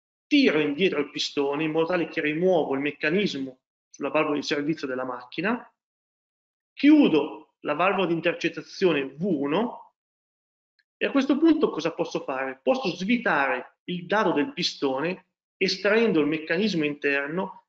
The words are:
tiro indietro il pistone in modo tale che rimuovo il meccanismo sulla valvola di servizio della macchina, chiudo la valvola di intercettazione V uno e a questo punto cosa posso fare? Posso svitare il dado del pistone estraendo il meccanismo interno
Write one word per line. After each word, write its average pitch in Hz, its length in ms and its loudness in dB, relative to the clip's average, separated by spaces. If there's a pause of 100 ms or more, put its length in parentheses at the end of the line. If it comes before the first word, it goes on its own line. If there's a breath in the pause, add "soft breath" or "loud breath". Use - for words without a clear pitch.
(260)
tiro 240 320 4
indietro 147 420 0
il 143 100 -4
pistone 147 540 -2
in 156 60 -2
modo 160 160 0
tale 170 220 -2
che - 120 -6
rimuovo 156 540 0
il 135 60 -2
meccanismo 147 800 -2 (280)
sulla 139 220 -6
valvola 151 260 0
di 139 60 -4
servizio 147 460 -4
della 127 160 -4
macchina, 160 680 -6 (1000)
chiudo 247 880 4
la 147 140 -2
valvola 190 320 2
di 170 80 2
intercettazione 165 880 0
V 139 180 -10
uno 170 720 -2 (1000)
e - 100 -4
a - 60 -2
questo 269 260 2
punto 320 320 4
cosa 160 220 -4
posso - 320 -6
fare? 135 380 -6
Posso - 260 0
svitare 160 960 -2
il 175 220 -8
dado 196 260 2
del 143 200 0
pistone 143 760 -4 (280)
estraendo 196 640 2
il 143 60 2
meccanismo 165 580 -2
interno 143 840 -4